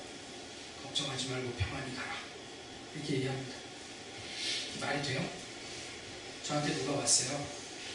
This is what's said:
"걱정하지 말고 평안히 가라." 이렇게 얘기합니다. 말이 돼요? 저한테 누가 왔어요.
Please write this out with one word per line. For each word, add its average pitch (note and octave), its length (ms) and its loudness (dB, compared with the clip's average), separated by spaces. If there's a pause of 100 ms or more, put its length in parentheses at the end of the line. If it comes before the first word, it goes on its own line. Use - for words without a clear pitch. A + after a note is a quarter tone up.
(840)
"걱정하지 C3 460 0
말고 B2+ 240 2
평안히 C3 420 0
가라." B2+ 180 -2 (840)
이렇게 C#3 200 2
얘기합니다. C3 400 2 (1300)
말이 C#3+ 220 4
돼요? C#3 200 4 (1200)
저한테 D3 300 4
누가 C#3 260 4
왔어요. - 460 6 (500)